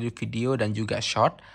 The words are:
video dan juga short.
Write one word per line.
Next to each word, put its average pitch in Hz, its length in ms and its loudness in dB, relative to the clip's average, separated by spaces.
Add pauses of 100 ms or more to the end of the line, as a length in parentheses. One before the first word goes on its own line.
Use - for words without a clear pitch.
(120)
video 117 400 -2
dan 107 240 0
juga 107 240 -2
short. - 400 2 (140)